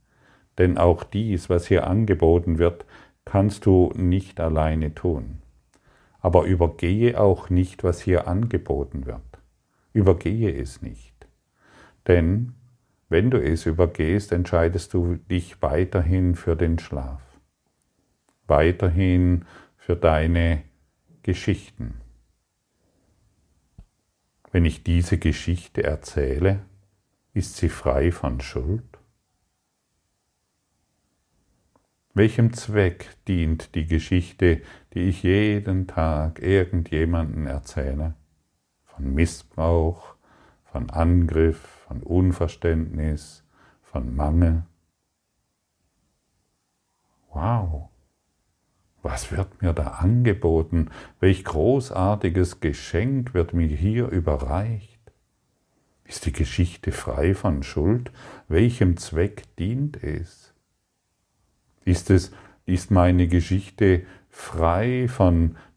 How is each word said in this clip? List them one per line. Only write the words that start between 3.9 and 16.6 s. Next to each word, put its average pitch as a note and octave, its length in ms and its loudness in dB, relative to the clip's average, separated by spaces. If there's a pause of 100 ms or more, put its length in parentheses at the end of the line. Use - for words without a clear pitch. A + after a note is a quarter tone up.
nicht F#2 460 -2
alleine D#2 540 0
tun. C2 440 -4 (800)
Aber F2 240 4
übergehe F2+ 760 0
auch G2 300 2
nicht, F2+ 340 0
was F2 160 0
hier F2 260 0
angeboten D2+ 800 -4
wird. A#1 160 -10 (720)
Übergehe F#2+ 600 2
es - 300 -10
nicht. - 320 -16 (920)
Denn F#2 480 2 (540)
wenn G2 220 2
du A#2 120 2
es E2 240 -2
übergehst, E2+ 640 0
entscheidest F2 600 0
du F2 220 0
dich - 460 -6
weiterhin F2+ 720 0
für E2+ 220 -2
den E2 220 0